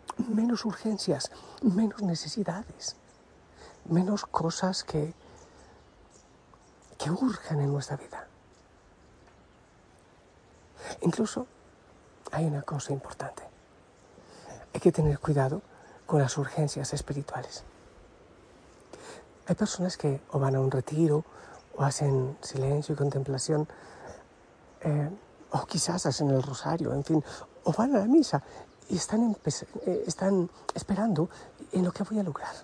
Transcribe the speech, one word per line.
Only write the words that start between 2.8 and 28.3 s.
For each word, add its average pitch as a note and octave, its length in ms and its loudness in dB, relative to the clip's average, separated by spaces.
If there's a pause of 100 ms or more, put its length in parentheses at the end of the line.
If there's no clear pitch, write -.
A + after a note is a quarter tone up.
menos F#3 420 2
cosas - 580 -2
que, D#3 300 -4 (1800)
que D3 120 -2
urjan F#3 500 0
en C#3+ 120 2
nuestra C#3+ 240 -2
vida. - 300 -12 (2750)
Incluso A3 440 0 (880)
hay D#3+ 140 0
una D3 160 0
cosa C#3+ 300 -4
importante. - 500 -8 (1300)
Hay - 80 -4
que F3 120 6
tener D3 260 4
cuidado C#3+ 440 2 (440)
con D3+ 140 4
las C3+ 160 2
urgencias C#3+ 580 -2
espirituales. - 680 -8 (1800)
Hay F3 80 2
personas F#3 420 -2
que C#3 240 0 (100)
o D3 80 0
van C3+ 180 2
a C3+ 40 4
un C3 100 4
retiro, D3+ 540 2 (520)
o - 60 0
hacen C#3 580 2
silencio C#3+ 540 -2
y - 20 -8
contemplación, C#3 720 0 (1120)
eh, D3 300 2 (400)
o - 160 -2
quizás F3 400 -2
hacen C#3+ 240 2
el C3 120 4
rosario, C#3+ 500 -2
en C#3+ 120 0
fin, D#3 200 4 (400)
o E3 80 2
van B3+ 220 2
a G#3 60 6
la G3+ 60 2
misa B3+ 360 6 (460)